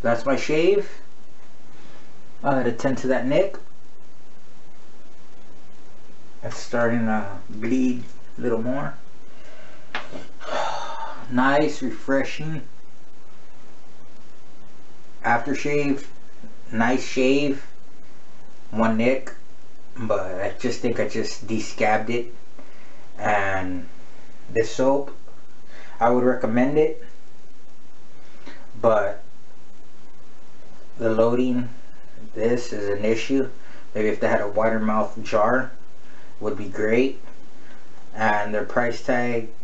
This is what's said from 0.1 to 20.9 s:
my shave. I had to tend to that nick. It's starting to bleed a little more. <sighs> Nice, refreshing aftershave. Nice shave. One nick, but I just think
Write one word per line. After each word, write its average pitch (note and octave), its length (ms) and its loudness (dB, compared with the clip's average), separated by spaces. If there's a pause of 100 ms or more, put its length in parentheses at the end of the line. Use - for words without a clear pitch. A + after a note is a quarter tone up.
my C3+ 100 2
shave. F3 540 2 (1500)
I C#3 120 2
had B2+ 100 2
to A#2+ 60 2
tend B2+ 280 0
to B2+ 80 0
that B2 200 2
nick. - 300 2 (2750)
It's A2+ 140 -2
starting A#2 480 2
to G2+ 340 2 (100)
bleed B2 540 2 (340)
a A#2 40 -2
little A2+ 200 2
more. C#3+ 340 0 (1500)
<sighs> - 880 -2
Nice, C3+ 520 2
refreshing C3+ 800 0 (2750)
aftershave. C#3+ 760 2 (680)
Nice A#2+ 340 2
shave. C#3 600 2 (1040)
One A2+ 260 2
nick, B2+ 360 2 (640)
but G#2+ 220 0
I F#2+ 400 -2
just A#2+ 200 0
think A2+ 200 0